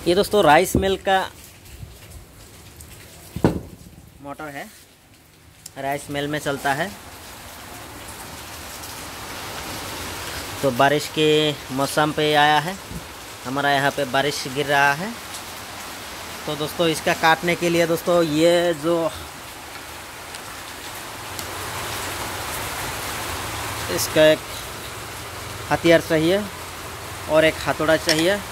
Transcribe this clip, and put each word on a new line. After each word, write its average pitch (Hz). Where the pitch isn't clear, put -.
ये 170
दोस्तों, 202
राइस 160
मिल 190
का 190
मोटर 143
है, 143
राइस 139
मिल 143
में 151
चलता 139
है। 170
तो 135
बारिश 135
के 151
मौसम 139
पे 151
आया 147
है, 175
हमारा 139
यहाँ 139
पे 143
बारिश 135
गिर 139
रहा 143
है। 185
तो 151
दोस्तों, 151
इसका 160
काटने 170
के 170
लिए 170
दोस्तों, 170
ये 170
जो 165
इसका 156
एक 156
हथियार 165
चाहिए 170
और 156
एक 156
हथौड़ा 156
चाहिए। 165